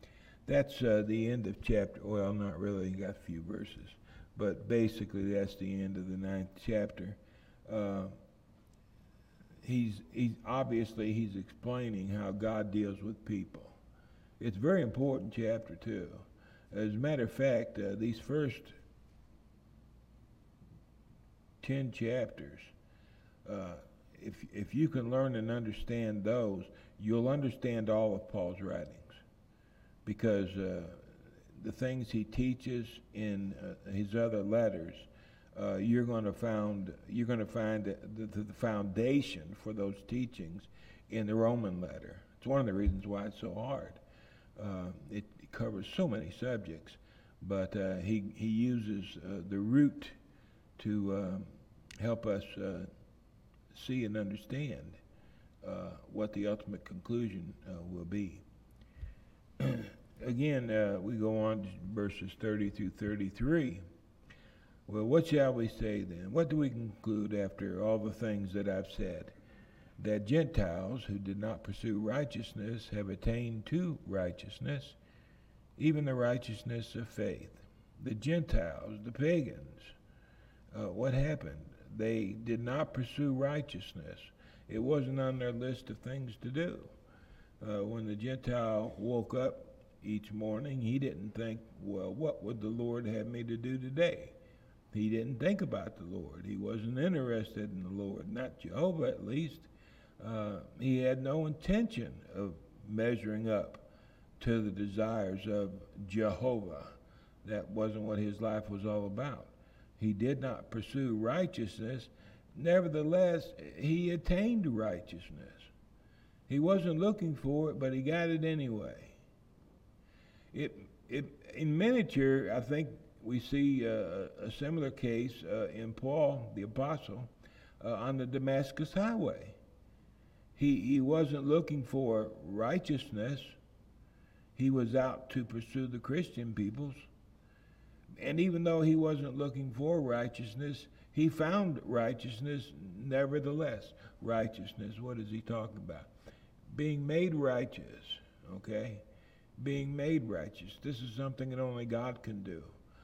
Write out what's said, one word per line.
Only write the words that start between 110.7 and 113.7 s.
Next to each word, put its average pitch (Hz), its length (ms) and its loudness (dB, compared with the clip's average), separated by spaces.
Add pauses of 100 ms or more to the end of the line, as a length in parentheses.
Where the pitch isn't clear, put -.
righteousness. 117 920 -2 (460)
Nevertheless, 170 960 4 (240)